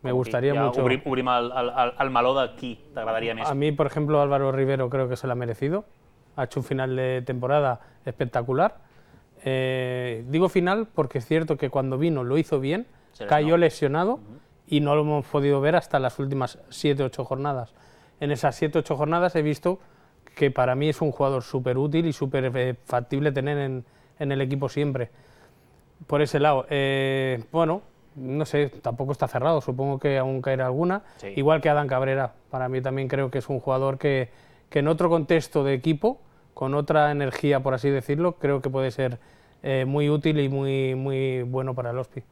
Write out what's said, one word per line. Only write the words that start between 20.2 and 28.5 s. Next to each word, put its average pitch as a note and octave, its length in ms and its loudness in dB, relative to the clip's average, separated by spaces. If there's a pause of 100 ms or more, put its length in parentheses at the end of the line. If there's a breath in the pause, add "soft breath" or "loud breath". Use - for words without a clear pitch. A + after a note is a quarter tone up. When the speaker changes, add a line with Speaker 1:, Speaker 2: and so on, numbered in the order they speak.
Speaker 1:
que C#3 160 2
para B2+ 240 2
mí D3 140 0
es - 120 -2
un D3+ 100 0
jugador C3+ 300 0
súper B2+ 380 -2
útil D3+ 260 0
y D3+ 80 0
súper, C3 420 -2
eh, B2+ 200 0 (100)
factible C#3 460 0
tener C#3 260 -2
en, C3 280 -4 (340 soft breath)
en C#3 140 -2
el C3+ 80 0
equipo C3+ 280 -2
siempre. C3+ 400 -2 (1000 soft breath)
Por D3 140 2
ese D3 180 2
lado, C#3+ 300 4
eh, C3+ 800 0
bueno, E3 300 2 (340)
no C#3 300 -4
sé, C#3+ 240 0 (120)